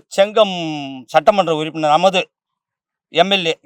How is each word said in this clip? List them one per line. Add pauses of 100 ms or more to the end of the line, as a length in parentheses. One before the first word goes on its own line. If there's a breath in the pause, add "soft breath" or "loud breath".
(160)
செங்கம் (560)
சட்டமன்ற
உறுப்பினர்
நமது (1000)
எம்
எல்
ஏ (120)